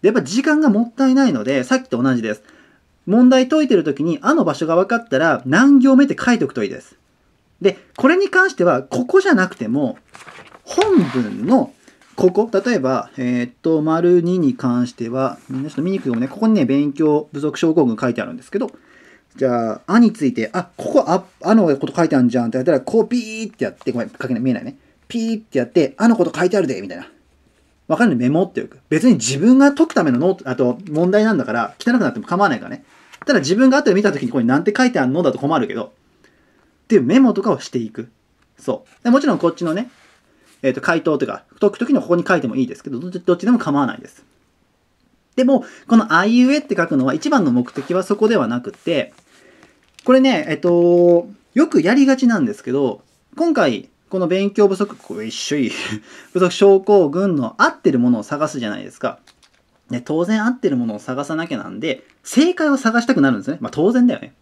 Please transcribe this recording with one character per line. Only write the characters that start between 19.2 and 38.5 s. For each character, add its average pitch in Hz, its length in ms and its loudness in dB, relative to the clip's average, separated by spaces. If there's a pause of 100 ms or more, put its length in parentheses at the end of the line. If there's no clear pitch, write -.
じ - 80 -4
ゃ 117 280 -2
あ、 - 160 -10
「あ」 202 120 2
に 226 140 4
つ - 100 -6
い 127 80 0
て、 113 220 -4
「あ、 180 240 -6
こ - 160 -8
こ、 277 120 4
あ、 180 180 0 (180)
あ 202 120 2
の 214 120 4 (100)
こ 139 100 -6
と - 80 -8
書 170 100 2
い 160 40 0
て 151 80 0
あ 131 60 4
る 123 60 4
じ 120 100 -2
ゃ 120 60 0
ん」 117 40 -4
っ - 20 -6
て 120 60 -6
や 127 60 -2
っ - 20 -4
た 165 80 2
ら、 135 80 2
こ 226 200 0
う 220 80 0
ピ 220 340 -6
ー 214 100 -8
っ - 20 -20
て - 100 -6
や 101 60 -4
っ - 40 -20
て、 - 180 -8
ご 123 60 -4
め 117 80 -6
ん、 - 20 -14
書 - 80 -20
け - 120 -10
な 120 120 -2
い、 - 20 -4
見 127 100 0
え - 20 0
な - 60 -8
い - 40 -16
ね。 - 140 -14 (300)
ピ 226 260 -4
ー 214 60 -8
っ - 20 -20
て - 160 -4
や 123 60 0
っ 120 40 -14
て、 151 300 0
「あ 220 100 4
の 226 80 4
こ 185 80 2
と 160 140 -8
書 175 60 0
い 185 40 2
て 190 80 0
あ 202 60 2
る 156 40 -2
で」、 113 140 -6
み 98 80 -12
た 87 60 -14
い 85 40 -16
な。 87 80 -18 (840)
わ - 100 -2
か 240 60 2
る 240 60 4
ね、 127 60 0
メ 123 140 0
モ 165 140 2
っ 190 80 -14
て - 100 -8
お - 40 -10
く。 - 120 -20 (100)
別 165 200 0
に 233 60 8
自 135 240 -4
分 240 200 6
が 285 140 6
解 320 160 0
く - 60 -14
た 180 100 2
め 147 60 0
の 120 80 2
ノ 180 160 2
ー - 80 -16
ト、 - 60 -10
あ 123 80 -4
と、 123 220 0 (120)
問 165 200 0
題 208 140 4
な 220 100 2
ん 160 40 0
だ 127 60 -2
か 110 80 -8
ら、 113 260 -4
汚 240 140 -2
く 247 60 2
な 170 120 0
っ - 40 -12
て 117 40 -10
も 104 80 -12
構 180 160 0
わ 196 60 2
な 131 80 -2
い - 40 -8
か - 40 -18
ら - 60 -14
ね。 - 140 -16 (420)
た - 80 0
だ 262 60 4
自 147 160 -2
分 262 120 4
が 262 80 4
後 294 140 2
で 185 40 4
見 202 80 0
た 208 100 2
時 143 120 -6
に、 120 80 -4
「こ 139 60 -2
れ 117 60 0
な 127 140 2
ん 165 60 -2
て 208 100 0
書 254 120 0
い 247 60 0
て 160 80 -2
あ 135 40 0
ん 127 80 -2
の？」 165 100 -2
だ 147 100 2
と - 60 -6
困 151 200 -2
る 120 100 -2
け - 60 -10
ど。 - 180 -10 (920)
っ - 40 -20
て - 60 -20
い 202 40 4
う 147 40 0
メ 147 160 0
モ 254 160 4
と - 80 -6
か 226 80 -2
を 143 80 -2
し - 100 -16
て 131 100 -6
い 113 120 -8
く。 117 180 -16 (500)